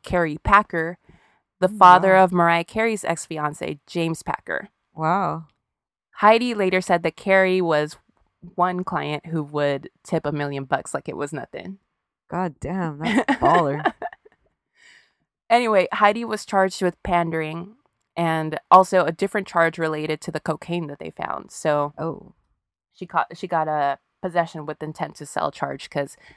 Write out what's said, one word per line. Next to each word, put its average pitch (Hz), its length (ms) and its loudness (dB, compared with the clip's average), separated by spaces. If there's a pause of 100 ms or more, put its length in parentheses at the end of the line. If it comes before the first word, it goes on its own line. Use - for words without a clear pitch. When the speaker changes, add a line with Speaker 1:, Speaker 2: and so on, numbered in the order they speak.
Speaker 1:
Kerry 170 400 -2
Packer, 180 540 2 (640)
the 185 100 4
father 190 440 8
Speaker 2:
Wow. 190 100 8
Speaker 1:
of 180 80 4
Mariah 170 320 2
Carey's 220 420 -4
ex-fiance, 151 800 -6
James 165 380 -4
Packer. - 460 -8 (260)
Speaker 2:
Wow. 160 500 -4 (720)
Speaker 1:
Heidi 226 380 4
later 185 280 0
said 175 220 0
that 165 120 -2
Kerry 190 460 2
was 151 360 0 (580)
one 180 300 -2
client 147 400 -6
who 160 180 -4
would 143 460 -4 (140)
tip 160 220 -4
a 147 60 -4
million 143 320 -6
bucks - 300 -4
like - 160 -8
it - 80 -10
was 143 160 -8
nothing. 190 440 -12 (520)
Speaker 2:
God 175 320 -6
damn, 160 380 -6
that's 233 400 -2
baller. - 580 2
Speaker 1:
<laughs> - 60 -14 (1500)
Anyway, 226 440 4
Heidi 214 300 2
was 214 220 -8
charged 190 360 0
with 180 220 -2
pandering 165 720 -4 (400)
and 160 440 -2 (100)
also 185 360 6
a 170 60 -2
different 196 360 -4
charge 165 320 0
related 156 420 -4
to 165 100 -10
the 156 80 -4
cocaine 170 480 -6
that 143 120 -12
they 80 100 -12
found. - 420 -8
So 147 460 -2
Speaker 2:
Oh. - 360 -10 (600)
Speaker 1:
she 185 140 -14
caught, - 280 -4
she 185 120 -12
got 160 200 -2
a 143 300 -2 (240)
possession 165 440 -4
with 151 180 -10
intent 156 320 -8
to 147 100 -16
sell - 240 -4
charge 139 400 -8
'cause, 143 280 -6 (200)